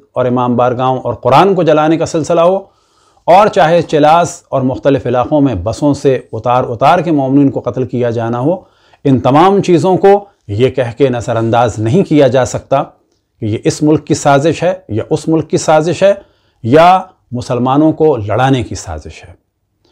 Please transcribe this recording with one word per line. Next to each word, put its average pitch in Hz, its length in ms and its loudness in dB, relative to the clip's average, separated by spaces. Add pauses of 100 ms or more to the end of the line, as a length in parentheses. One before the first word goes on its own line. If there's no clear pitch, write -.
(160)
और 127 120 -2
इमाम 123 280 -2
बारगाहों 123 440 -2
और 120 180 -6
कुरान 156 380 2
को 175 80 0
जलाने 156 340 2
का 160 100 -4
सिलसिला 170 360 -2
हो 190 280 -2 (560)
और 196 220 6
चाहे 170 340 2
चिलास 156 680 0
और 131 120 -2
मुख्तलिफ 127 440 -2
इलाक़ों 123 340 -2
में 120 220 -2
बसों 139 320 -2
से 139 220 0 (160)
उतार 120 320 -2
उतार 143 360 0
के 165 100 -4
मोमिनीन 139 380 0
को 117 120 -6
कत्ल 123 240 -6
किया 120 260 -4
जाना 117 260 -6
हो, 160 300 -4 (380)
इन 135 140 2
तमाम 170 420 2
चीज़ों 180 360 0
को 202 320 2 (220)
ये 120 200 0
कह 120 200 -4
के 135 180 0
नज़रअंदाज 117 680 -2
नहीं 113 240 0
किया 147 260 2
जा 123 160 2
सकता 135 360 -4
कि - 640 -14
ये 107 120 -4
इस - 240 -4
मुल्क 151 200 2
की 156 120 -4
साजिश 143 480 0
है 185 280 -4
या 104 140 -4
उस - 240 -6
मुल्क 160 180 -2
की 185 120 -2
साजिश 156 440 0
है 202 180 2 (420)
या 151 240 4 (460)
मुसलमानों 131 600 0
को 156 240 0
लड़ाने 117 460 0
की - 120 -10
साजिश 82 480 -14
है। 87 120 -20 (560)